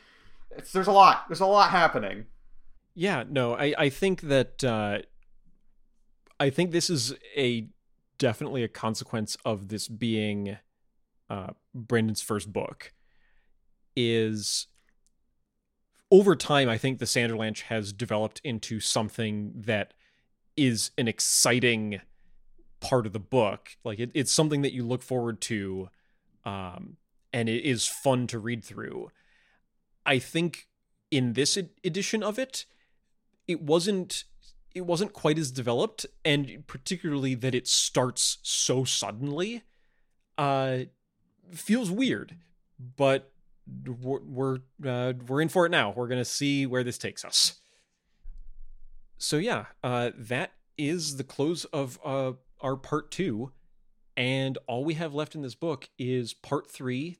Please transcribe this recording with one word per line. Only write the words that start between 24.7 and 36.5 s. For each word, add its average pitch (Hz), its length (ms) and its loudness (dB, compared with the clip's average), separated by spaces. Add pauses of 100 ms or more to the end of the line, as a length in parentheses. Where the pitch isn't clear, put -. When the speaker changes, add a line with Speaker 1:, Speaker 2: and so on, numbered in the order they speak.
Speaker 2:
you 123 120 -4
look 120 180 -2
forward 117 400 -4
to, 95 480 -6 (540)
um, 95 520 -10 (360)
and 117 160 0
it 117 160 -2
is 123 220 0
fun 127 420 0
to 120 100 -6
read 113 260 -6
through. - 460 -12 (960)
I 139 120 6
think 165 500 -2 (420)
in 127 240 2
this 139 220 2
ed-, 180 140 -4 (140)
edition 190 380 -2
of 208 160 -2
it, 262 260 -6 (840)
it 170 140 -2
wasn't, 175 640 0 (500)
it 180 120 -8
wasn't 175 260 0
quite 156 260 2
as 143 120 -2
developed, 127 560 -2 (180)
and 143 420 0